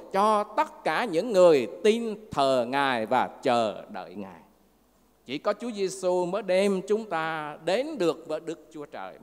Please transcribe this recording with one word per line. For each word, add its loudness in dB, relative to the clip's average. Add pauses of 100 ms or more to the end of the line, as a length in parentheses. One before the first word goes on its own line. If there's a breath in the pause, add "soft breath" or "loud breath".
(120 loud breath)
cho 2
tất -4
cả 0
những -2
người 8 (160)
tin 0
thờ 2
Ngài 0
và 2 (140)
chờ 0
đợi -14
Ngài. -14 (840)
Chỉ -8
có -2
Chúa -6
Giêsu -2
mới -6
đem 0
chúng 0
ta -6
đến -2
được -2
với -6
Đức -12
Chúa -14
Trời -14